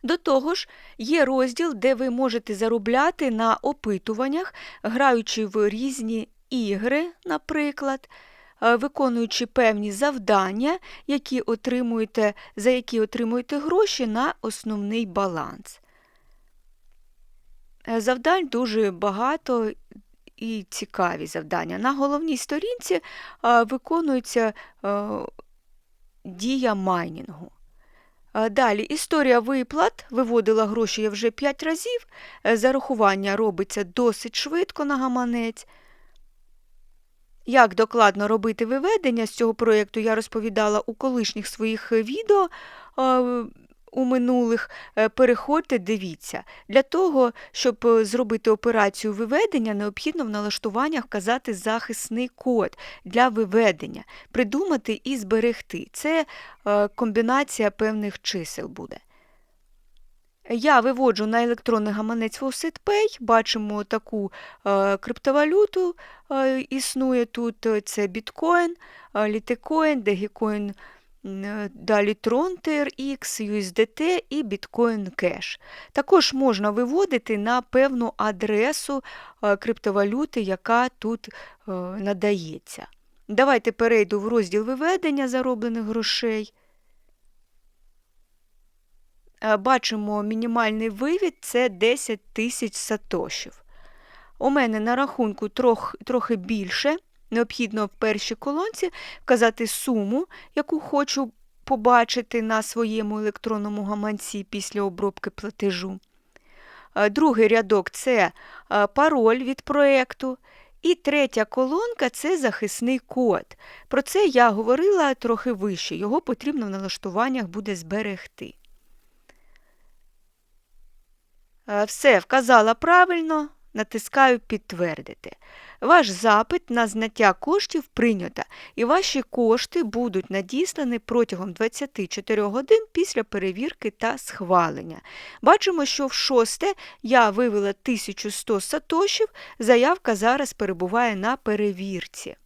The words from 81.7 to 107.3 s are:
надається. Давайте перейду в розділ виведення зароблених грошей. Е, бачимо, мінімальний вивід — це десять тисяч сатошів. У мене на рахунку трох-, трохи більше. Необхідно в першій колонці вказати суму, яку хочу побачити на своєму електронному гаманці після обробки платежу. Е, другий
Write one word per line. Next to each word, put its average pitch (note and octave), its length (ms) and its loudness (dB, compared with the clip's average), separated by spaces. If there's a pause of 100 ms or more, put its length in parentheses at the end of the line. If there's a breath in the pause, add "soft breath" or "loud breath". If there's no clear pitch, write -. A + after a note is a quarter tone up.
надається. G3 880 -4 (400)
Давайте B3 440 4
перейду G#3+ 480 2
в G#3 80 -4
розділ G#3+ 360 0
виведення C#4 640 0
зароблених A#3+ 560 -2
грошей. A3 720 -2 (3000)
Е, G#3+ 140 2
бачимо, G#3 640 0
мінімальний A3+ 680 -2
вивід — D#4 520 -2
це B3 280 0
десять A3 640 -2
тисяч A3+ 420 -4
сатошів. - 880 -6 (760 soft breath)
У C4 100 2
мене A#3+ 300 2
на A#3 160 0
рахунку B3 540 -2
трох-, - 460 0 (100)
трохи A#3+ 300 0
більше. G3+ 640 -2 (340)
Необхідно A3 540 -2
в G3+ 40 -10
першій G#3+ 460 -2
колонці F4 540 -4 (340 loud breath)
вказати A#3 440 2
суму, A#3 600 -2 (280 loud breath)
яку D4+ 240 -2
хочу C#4 520 -2 (320)
побачити A#3+ 800 2
на A3 200 0
своєму G#3+ 580 -4
електронному G#3 640 -4
гаманці G#3 640 -6
після G3+ 320 -6
обробки G3 480 -4
платежу. F#3+ 720 -6 (960 loud breath)
Е, G#3 140 4
другий A3+ 380 4